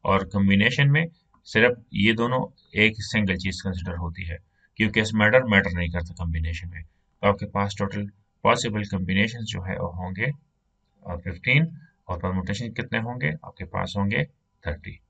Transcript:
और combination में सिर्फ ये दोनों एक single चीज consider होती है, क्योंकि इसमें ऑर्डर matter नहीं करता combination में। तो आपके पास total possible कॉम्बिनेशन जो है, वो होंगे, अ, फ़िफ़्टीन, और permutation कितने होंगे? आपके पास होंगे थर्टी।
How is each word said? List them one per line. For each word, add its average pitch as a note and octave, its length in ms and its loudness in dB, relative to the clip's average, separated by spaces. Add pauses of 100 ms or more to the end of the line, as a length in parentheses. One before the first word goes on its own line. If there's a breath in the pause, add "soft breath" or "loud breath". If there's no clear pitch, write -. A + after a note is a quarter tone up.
और G2 180 2
combination G2+ 640 4
में D#3 180 4 (360 soft breath)
सिर्फ - 500 4
ये G#2+ 200 4
दोनों A#2 640 -2
एक A2 220 4
single G#2 380 0
चीज F#2 260 -4
consider F2 340 -6
होती E2+ 300 -8
है, E2 120 -8 (400)
क्योंकि G#2+ 240 2
इसमें G#2+ 240 2
ऑर्डर B2+ 180 6
matter G2 280 4
नहीं F2 180 0
करता E2+ 240 -4
combination E2 540 -4
में। E2+ 160 -14 (380)
तो G2 60 2
आपके G2+ 180 0
पास G2+ 340 -2
total G2+ 300 -4 (340)
possible G#2+ 400 2
कॉम्बिनेशन G2 560 0
जो G2 220 -6
है, F#2+ 180 -6
वो F#2 80 -4
होंगे, F#2 380 -6 (840)
अ, F2 80 -8
फ़िफ़्टीन, B2+ 600 0 (300 loud breath)
और F2+ 100 -4
permutation F#2+ 520 -4
कितने A2+ 300 -4
होंगे? B2 320 -4 (140)
आपके - 200 -14
पास F#2 320 -6
होंगे A2 300 0 (400)
थर्टी। - 320 -10 (100)